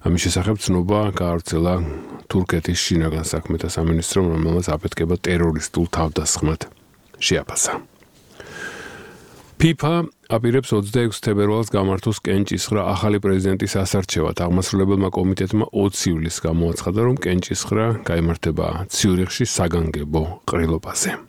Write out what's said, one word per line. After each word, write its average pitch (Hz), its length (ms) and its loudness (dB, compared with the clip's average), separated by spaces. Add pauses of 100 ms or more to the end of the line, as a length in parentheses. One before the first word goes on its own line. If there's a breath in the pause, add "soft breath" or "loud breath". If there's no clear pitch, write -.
ამის 85 160 2
შესახებ 92 400 2
ცნობა 95 380 2 (180)
გაავრცელა 85 560 0 (560 loud breath)
თურქეთის 90 480 0
შინაგან 80 480 0
საქმეთა 82 480 -4
სამინისტრომ, 82 520 2 (120)
რომელმაც 82 320 2
აფეთქება 82 480 0
ტერორისტულ 85 720 0
თავდასხმად - 720 -2 (560)
შეაფასა. - 560 -2 (1800 loud breath)
ფიფა 160 400 2 (340)
აპირებს 120 480 0
ოცდაექვსი 107 480 0
თებერვალს 104 480 2
გამართოს 98 540 0
კენჭისხრა 98 560 0 (120)
ახალი 104 300 2
პრეზიდენტის 95 560 0
ასარჩევად. 92 640 0
აღმასრულებელმა 95 680 2
კომიტეტმა 95 580 2
ოცი 101 400 0
ივლისს 80 320 -2
გამოაცხადა, 85 640 0
რომ 131 160 2
კენჭისხრა 92 640 0 (180)
გაიმართება 82 640 0 (240)
ციურიხში 92 560 0
საგანგებო 80 720 0 (280)
ყრილობაზე. 82 600 -2 (180)